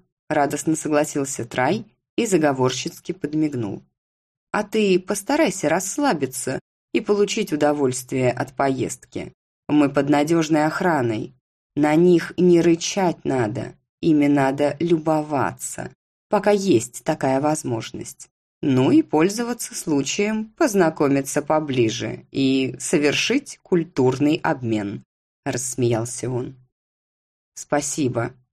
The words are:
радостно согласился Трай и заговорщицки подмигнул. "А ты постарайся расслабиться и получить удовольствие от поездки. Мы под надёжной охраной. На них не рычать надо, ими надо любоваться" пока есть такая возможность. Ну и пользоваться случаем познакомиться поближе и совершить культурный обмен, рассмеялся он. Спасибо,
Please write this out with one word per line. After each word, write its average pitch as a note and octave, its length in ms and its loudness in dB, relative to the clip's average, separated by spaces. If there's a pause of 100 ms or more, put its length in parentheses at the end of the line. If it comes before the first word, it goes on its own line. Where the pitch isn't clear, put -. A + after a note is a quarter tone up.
(280)
радостно D3 460 0
согласился D3 720 -2
Трай C#3+ 420 -2 (300)
и A3+ 100 0
заговорщицки D3 840 0
подмигнул. D3 680 -4 (680)
"А G#3 140 -2
ты G3+ 340 2
постарайся G#3 680 -2
расслабиться D3+ 920 -2 (340)
и - 80 0
получить G#3 520 0
удовольствие C#3 800 0
от C3 220 -6
поездки. - 760 -4 (360)
Мы D3 200 4
под C#3+ 220 0
надёжной D3+ 560 2
охраной. D3+ 680 0 (420)
На D3+ 200 2
них E3+ 420 4
не F3 240 6
рычать E3+ 640 0
надо, B2 500 -4 (280)
ими D3+ 240 4
надо C#3+ 520 2
любоваться" D#3 1120 -2 (380)
пока G#3 220 0
есть G3 520 0
такая C#3 380 -2
возможность. - 880 -6 (320)
Ну C3 300 2
и D#4 100 6
пользоваться A#3 720 -2
случаем G3+ 760 -2
познакомиться D#3+ 880 2
поближе B2+ 880 -2
и C3 480 0
совершить - 840 -2
культурный D3 800 0
обмен, A#2 600 -4 (420)
рассмеялся A#2+ 840 -4
он. B2+ 260 -6 (1000)
Спасибо, C3+ 800 -4 (180)